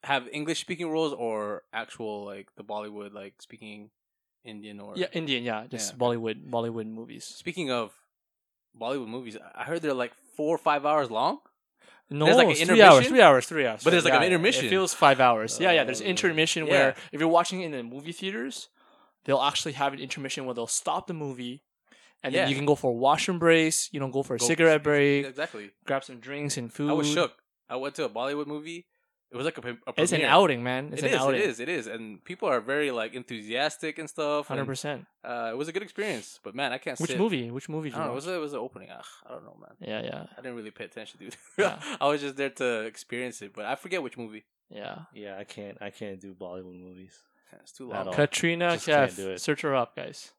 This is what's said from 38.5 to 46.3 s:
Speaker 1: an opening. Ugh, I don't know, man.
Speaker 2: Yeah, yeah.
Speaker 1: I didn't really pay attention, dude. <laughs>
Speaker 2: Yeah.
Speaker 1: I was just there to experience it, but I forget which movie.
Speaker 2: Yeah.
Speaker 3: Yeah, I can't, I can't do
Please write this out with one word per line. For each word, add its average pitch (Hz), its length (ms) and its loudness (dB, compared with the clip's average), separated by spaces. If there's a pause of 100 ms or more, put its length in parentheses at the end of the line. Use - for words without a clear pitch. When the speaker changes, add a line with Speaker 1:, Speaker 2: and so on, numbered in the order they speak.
Speaker 1:
an 120 40 -6
opening. 107 320 -12
Ugh, - 140 -16 (200)
I - 60 -18
don't - 140 -16
know, - 160 -20
man. - 180 -20
Speaker 2:
Yeah, 107 220 -8
yeah. - 240 -10 (120)
Speaker 1:
I - 40 -20
didn't 127 160 -12
really 107 140 -14
pay 117 120 -14
attention, 107 380 -18
dude. 98 240 -16
<laughs> - 120 -20
Speaker 2:
Yeah. 190 220 0 (220)
Speaker 1:
I 139 80 4
was 147 100 0
just 139 160 -8
there 139 140 -4
to 123 320 -2
experience 120 600 -10
it, 101 120 -18
but 107 100 -12
I 120 120 -4
forget 175 280 -6
which 123 140 -10
movie. 107 260 -14 (260)
Speaker 2:
Yeah. 104 340 -14 (100)
Speaker 3:
Yeah, 104 260 -14
I 101 60 -14
can't, 101 340 -16
I 101 120 -12
can't 98 280 -12
do 95 140 -18